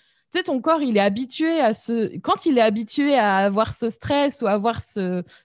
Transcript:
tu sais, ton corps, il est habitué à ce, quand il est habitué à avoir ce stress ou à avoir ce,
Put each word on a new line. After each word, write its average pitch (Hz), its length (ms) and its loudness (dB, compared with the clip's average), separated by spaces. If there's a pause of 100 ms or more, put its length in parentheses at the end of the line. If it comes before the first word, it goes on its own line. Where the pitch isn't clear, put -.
(320)
tu - 60 -4
sais, 370 60 0
ton 269 180 -2
corps, 320 200 2
il 247 160 0
est 196 40 4
habitué 254 580 -2
à 226 140 2
ce, 226 460 -4
quand - 260 -2
il 285 120 4
est 233 40 6
habitué 226 560 2
à 202 200 4
avoir 202 360 0
ce 233 160 -4
stress 285 520 -2
ou 226 60 0
à 196 40 2
avoir 214 300 0
ce, 180 420 -6 (220)